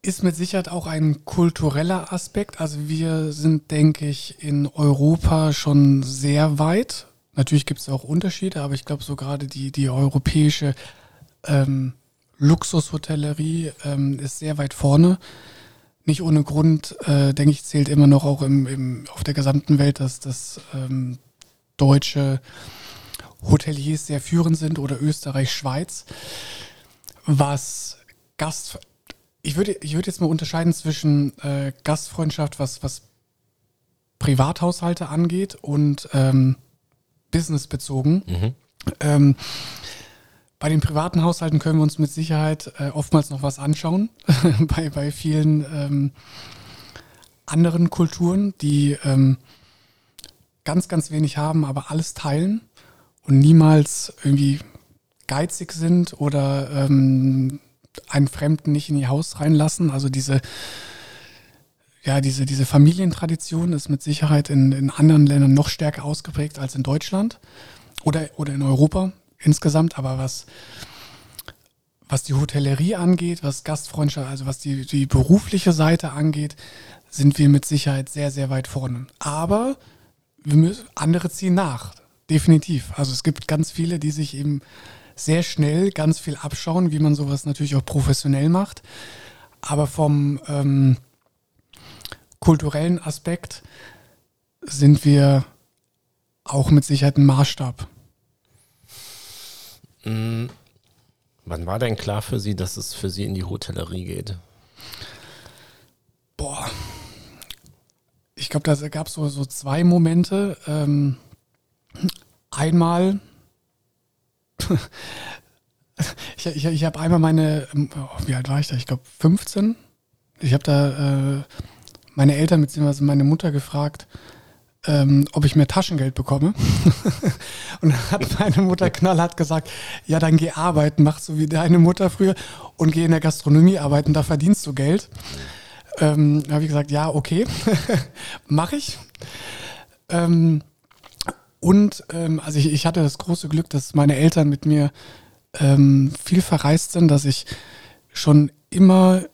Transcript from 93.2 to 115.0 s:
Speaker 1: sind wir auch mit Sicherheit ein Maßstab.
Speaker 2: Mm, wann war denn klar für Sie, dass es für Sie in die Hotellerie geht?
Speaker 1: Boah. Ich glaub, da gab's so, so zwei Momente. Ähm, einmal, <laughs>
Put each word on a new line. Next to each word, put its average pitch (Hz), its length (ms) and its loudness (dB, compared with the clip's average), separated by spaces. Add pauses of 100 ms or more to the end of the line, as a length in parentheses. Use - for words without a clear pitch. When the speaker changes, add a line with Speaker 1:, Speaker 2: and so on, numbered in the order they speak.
Speaker 1:
sind 143 420 4
wir 139 400 4 (1000)
auch 139 260 -2
mit 147 140 6
Sicherheit 143 320 0
ein 143 100 6
Maßstab. 135 600 0 (2250)
Speaker 2:
Mm, 113 420 -4 (1000)
wann 85 220 -8
war 98 120 -6
denn 117 180 -4
klar 104 260 -6
für 120 180 -6
Sie, 101 140 -6
dass 92 220 -8
es - 180 -12
für 95 160 -8
Sie 98 140 -8
in 98 100 -8
die 92 100 -6
Hotellerie 92 600 -10
geht? 90 340 -12 (2000)
Speaker 1:
Boah. - 340 -10 (1600)
Ich - 140 -12
glaub, 147 140 -6
da 151 140 0 (120)
gab's 151 260 -10
so, 156 140 -4
so 139 160 -6
zwei 139 380 -6
Momente. 175 760 2 (100)
Ähm, 143 500 -2 (1300)
einmal, 170 680 0 (1400)
<laughs> - 100 -10 (1700)